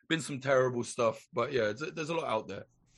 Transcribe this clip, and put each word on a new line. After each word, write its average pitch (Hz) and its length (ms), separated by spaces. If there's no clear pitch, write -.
been 160 140
some 139 180
terrible 127 440
stuff, 113 500
but 120 180
yeah, 113 180
it's, 113 140
there's 160 160
a 170 60
lot 156 120
out 110 200
there. 98 180